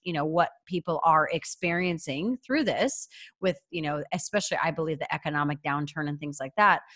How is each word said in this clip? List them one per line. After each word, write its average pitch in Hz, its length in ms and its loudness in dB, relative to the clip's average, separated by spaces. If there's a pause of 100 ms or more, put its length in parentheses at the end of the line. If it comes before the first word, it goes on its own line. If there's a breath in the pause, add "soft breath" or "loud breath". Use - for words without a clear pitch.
you 175 80 -4
know, 151 120 0
what 160 260 2 (160)
people 170 380 -2
are 156 280 6
experiencing 170 1120 -2
through 285 200 0
this 190 420 0 (340 loud breath)
with, 185 180 0 (120)
you 170 120 -6
know, 147 200 -2 (100)
especially, - 500 -2
I 165 100 0
believe, 156 260 -2
the - 160 -4
economic 147 480 -2
downturn 147 460 -2
and 147 100 -4
things 147 220 -8
like 135 160 -8
that. 202 240 6 (160 soft breath)